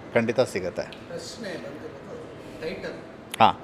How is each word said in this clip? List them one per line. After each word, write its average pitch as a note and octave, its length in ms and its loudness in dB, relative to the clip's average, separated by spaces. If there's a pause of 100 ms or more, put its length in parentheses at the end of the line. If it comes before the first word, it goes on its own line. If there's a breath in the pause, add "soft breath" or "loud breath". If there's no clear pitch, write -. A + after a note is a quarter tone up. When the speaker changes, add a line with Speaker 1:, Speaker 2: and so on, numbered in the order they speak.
(140)
Speaker 1:
ಖಂಡಿತ A#2 260 6
ಸಿಗುತ್ತೆ. F2+ 420 2
Speaker 2:
ಪ್ರಶ್ನೆ - 760 -8
ಬಂದು - 1080 -12
ಟೈಟಲ್. - 760 -2
Speaker 1:
ಹಾಂ. G2 220 10